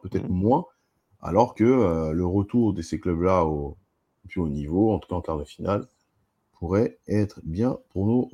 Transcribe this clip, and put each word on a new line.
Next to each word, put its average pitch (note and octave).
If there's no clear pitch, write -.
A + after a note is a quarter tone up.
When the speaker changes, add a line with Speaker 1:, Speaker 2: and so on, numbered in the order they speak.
Speaker 1:
peut-être -
Speaker 2:
Mhm. F2+
Speaker 1:
moins, A#2+
alors G#2
que, A2
euh, F2
le F2
retour G2+
de F2
ces D#2+
clubs-là F2
au, D2
au -
plus F#2
haut D#2+
niveau, D2+
en F#2+
tout -
cas F2+
en E2+
quart D#2+
de D2
finale, G2
pourrait F#2+
être G#2
bien G#2
pour F#2+
nos A#2+